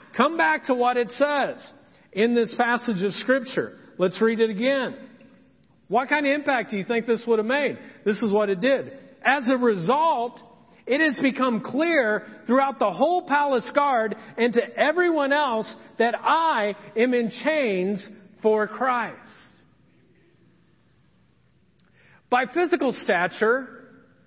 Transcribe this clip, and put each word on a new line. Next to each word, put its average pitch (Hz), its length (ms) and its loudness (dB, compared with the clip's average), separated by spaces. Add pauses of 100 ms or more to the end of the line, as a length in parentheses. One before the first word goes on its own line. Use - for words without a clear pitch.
(160)
come 302 200 2
back 311 300 0
to 262 80 2
what 240 220 0
it 240 140 -2
says 269 600 -2 (400)
in 226 220 2
this 233 220 0
passage 233 460 0
of 202 120 -2
Scripture. 233 640 -2 (200)
Let's 180 220 0
read 226 200 2
it 226 100 2
again. 240 460 -2 (920)
What 247 200 0
kind 294 180 0
of 269 60 2
impact 285 380 -2
do 214 60 -6
you 190 80 -4
think 233 220 -2
this 226 200 0
would 226 120 2
have 214 80 -2
made? 254 320 -2 (260)
This 208 180 -2
is 214 100 0
what 208 160 2
it 190 120 -2
did. 240 320 0 (300)
"As 254 260 0
a 262 80 4
result, 247 840 0 (460)
it 269 140 0
has 302 180 0
become 247 420 0
clear 269 640 0 (200)
throughout 269 320 2
the 214 120 0
whole 302 360 0
palace 285 460 0
guard 247 440 0 (220)
and 233 160 2
to 202 240 -2
everyone 302 540 2
else 262 400 -2 (260)
that 233 200 2
I 262 560 0 (220)
am 254 160 2
in 240 180 0
chains 208 800 -2 (320)
for 214 260 2
Christ." 233 520 -4 (3000)
By 254 160 2
physical 302 460 0
stature, 214 960 -2 (360)